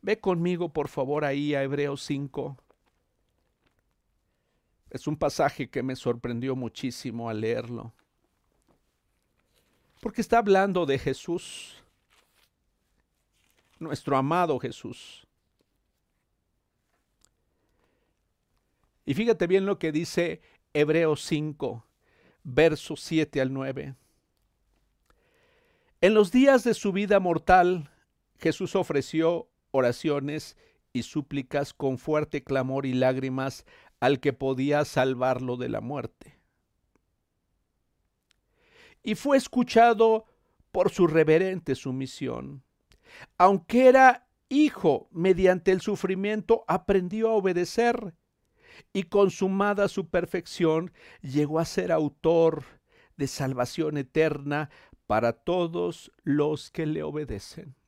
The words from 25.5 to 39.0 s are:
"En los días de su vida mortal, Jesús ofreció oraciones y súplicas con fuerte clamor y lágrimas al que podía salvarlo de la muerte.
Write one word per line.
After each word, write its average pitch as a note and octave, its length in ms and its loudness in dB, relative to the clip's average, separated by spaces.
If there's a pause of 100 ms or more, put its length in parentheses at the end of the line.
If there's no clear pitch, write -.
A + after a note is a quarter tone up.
"En G3 140 4
los G#3 160 6
días C4 340 6
de A#3 100 2
su G3 180 -4
vida G3 280 2
mortal, F3+ 720 2 (480)
Jesús - 380 -4
ofreció D#3+ 720 -2 (220)
oraciones C#3+ 880 -2 (360)
y A#2+ 100 -4
súplicas C#3 720 -6
con C3+ 240 -4
fuerte D3+ 440 -4
clamor C3+ 440 -4
y B2+ 80 -4
lágrimas C3 720 -2 (320)
al C3 220 2
que C#3+ 120 0
podía C3+ 520 -2
salvarlo B2+ 720 -2
de B2 120 -8
la A2 120 -6
muerte. - 580 -12 (2750)